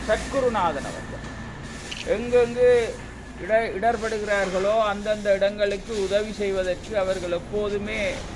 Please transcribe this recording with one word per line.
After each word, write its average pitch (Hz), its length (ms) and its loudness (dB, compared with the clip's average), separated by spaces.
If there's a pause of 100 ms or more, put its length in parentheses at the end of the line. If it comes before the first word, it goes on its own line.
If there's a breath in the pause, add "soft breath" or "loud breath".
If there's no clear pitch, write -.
சத்குருநாதன் 208 800 0
அவர்கள். - 340 -10 (840)
எங்கெங்கு 240 880 4 (480)
இட-, 220 280 2
இடர்படுகிறார்களோ 208 1080 2
அந்தந்த 208 540 2
இடங்களுக்கு 202 680 0
உதவி 208 300 0
செய்வதற்கு 190 640 -2
அவர்கள் 190 340 0
எப்போதுமே 208 800 -2 (220)